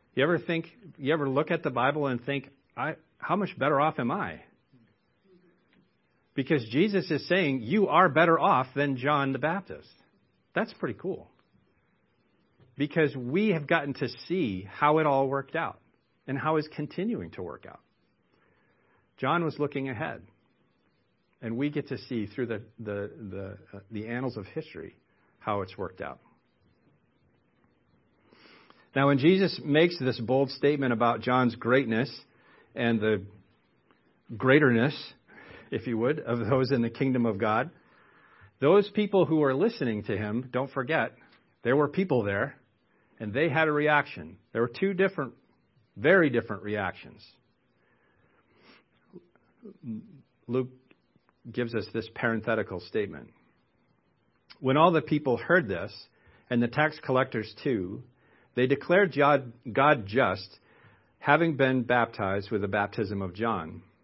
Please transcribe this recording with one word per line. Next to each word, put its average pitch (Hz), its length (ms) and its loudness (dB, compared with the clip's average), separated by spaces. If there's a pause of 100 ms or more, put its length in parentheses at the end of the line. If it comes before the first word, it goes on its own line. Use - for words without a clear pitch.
(160)
You 131 80 2
ever 165 160 2
think, 165 280 -4 (300)
you 147 160 -2
ever 143 160 -2
look 143 220 0
at 170 120 -2
the 143 80 -2
Bible 139 360 0
and 123 160 -4
think, 139 260 -6 (280)
"I, 147 180 -6 (220)
how - 180 -4
much 202 220 -4
better 139 240 2
off 151 180 0
am 123 120 0
I?" 151 320 -6 (1900)
Because 135 360 -2
Jesus 185 420 0
is 139 160 -4
saying, 147 340 0
"You 180 260 2
are 165 220 6
better 165 300 6
off 147 360 4
than 139 220 0
John 139 360 0
the 127 60 -6
Baptist." 151 500 -6 (640)
That's - 200 -2
pretty 120 260 -8
cool. - 300 -10 (1500)
Because 143 380 0
we 147 340 0
have 151 180 -2
gotten 143 280 0
to 131 120 -4 (200)
see 107 420 -2
how 151 300 2
it 156 60 2
all 135 220 2
worked 139 280 -6
out 160 240 -8 (480)
and 135 100 -4
how 156 180 -2
it's 151 140 -2
continuing 151 640 -8
to 98 100 -12
work 80 260 -12
out. - 140 -20 (1400)
John 160 260 0
was 151 160 -4
looking 139 300 -4
ahead, 143 320 -8 (1200)
and 113 160 -6
we 143 120 -2
get 147 200 -6
to 123 80 -8
see 110 300 -6
through 123 180 -6
the, 110 160 -6 (180)
the, 104 320 -6 (180)
the, 98 280 -10 (160)
uh, 98 60 -14 (120)
the 110 160 -8
annals 120 300 -6
of 98 80 -10
history - 500 -14 (440)
how 104 220 -4
it's 95 160 -12
worked 92 240 -10
out. 71 180 -12 (2750)
Now, 139 120 6
when 139 120 4
Jesus 185 440 4
makes 160 360 4
this 127 200 -2
bold 127 320 2
statement 143 420 0
about 117 280 2
John's 123 340 2
greatness 120 540 0 (640)
and 117 240 0
the 104 240 2 (1120)
greaterness, 131 600 4 (760)
if 120 160 -6
you 117 100 -2
would, 139 220 0
of 120 200 -4
those 127 320 0
in 123 100 2
the 117 80 0
kingdom 127 360 0
of 104 120 0
God, 113 320 0 (920)
those 196 300 6
people 202 360 2
who 156 120 2
were 139 180 4
listening 135 480 -2
to 104 140 -4
him, 110 340 -4
don't 131 200 -4
forget, 131 420 -2 (500)
there 127 140 2
were 143 100 4
people 147 360 0
there, 101 340 -2 (640)
and 104 140 -8
they 151 140 2
had 156 200 2
a 151 40 0
reaction. 147 640 0 (140)
There 113 100 -2
were 127 180 0
two 196 140 0
different, 185 400 -2 (640)
very 156 340 6
different 110 340 -2
reactions. 104 640 -6 (3250)
Luke 127 220 -2 (800)
gives 113 240 -6
us 107 200 -4
this 110 200 -6
parenthetical 110 680 -4
statement. 90 480 -8 (1300)
"When 131 160 2
all 165 160 6
the 160 100 4
people 143 360 0
heard 170 320 2
this, 92 240 -6 (560)
and 120 120 2
the 120 60 2
tax 151 320 0
collectors 127 540 -2 (100)
too, 107 400 -4 (520)
they 131 120 2
declared 165 480 2
God, 139 380 2 (180)
God 135 360 4
just, 101 520 -2 (600)
having 156 360 4
been 131 280 2
baptized 110 680 -2
with 104 100 -2
the 101 60 -2
baptism 101 540 -4
of 90 120 -6
John. 95 500 -6 (200)